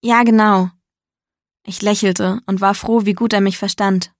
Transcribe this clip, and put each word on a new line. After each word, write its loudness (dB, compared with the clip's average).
"Ja, 2
genau." 4
Ich -12
lächelte -2
und -4
war 0
froh, -2
wie 0
gut -2
er 0
mich 0
verstand. -4